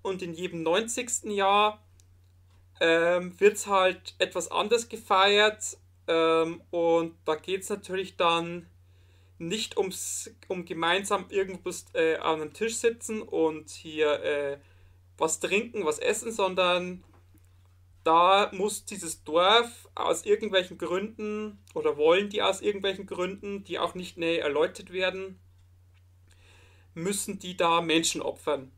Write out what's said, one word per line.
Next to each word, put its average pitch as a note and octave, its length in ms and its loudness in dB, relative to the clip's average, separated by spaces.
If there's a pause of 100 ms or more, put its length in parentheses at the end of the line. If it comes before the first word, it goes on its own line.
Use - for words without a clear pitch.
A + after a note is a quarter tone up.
Und F#3+ 200 -4
in F3 120 -8
jedem E3+ 300 -6
neunzigsten A3+ 680 -2
Jahr, G#3 520 2 (960)
ähm, E3+ 600 2
wird's G#3 280 4
halt F#3 520 2
etwas F3+ 300 -2
anders G#3+ 400 0
gefeiert. G#3 880 2 (300)
Ähm, E3 540 2 (100)
und E3 440 2 (100)
da D#3 100 2
geht's F#3+ 340 -6
natürlich F#3+ 460 -8
dann E3+ 520 0 (720)
nicht F3+ 400 -6
ums, - 540 -6 (160)
um F3+ 180 -6
gemeinsam F#3 640 -2
irgendwo, F#3+ 420 -4 (220)
äh, D#3+ 240 2
an D#3 240 -2
einem D3+ 120 -8
Tisch A3+ 240 -4
sitzen A3+ 440 -2
und D#3 480 -2
hier, D3+ 540 -2
äh, C#3+ 360 -2 (580)
was D#3+ 220 -2
trinken, G#3 440 -2
was D#3 160 -2
essen, A3 320 -2
sondern F3+ 720 0 (1000)
da F#3 500 6
muss G3+ 320 -4
dieses F3 380 -12
Dorf G3 720 2
aus - 300 -2
irgendwelchen G3 520 0
Gründen, G#3+ 840 -6 (140)
oder D3+ 240 -2
wollen F3 320 4
die G#3 120 -4
aus F#3+ 200 0
irgendwelchen G3 460 -4
Gründen, G3 580 -6
die - 140 -8
auch E3 160 -2
nicht F3+ 220 -10
näher E3 260 -2
erläutert D3+ 500 -2
werden, F#3 460 -4 (1500)
müssen G3 460 -6
die F3+ 180 -12
da E3+ 240 4
Menschen E3 400 0
opfern. C3+ 560 -4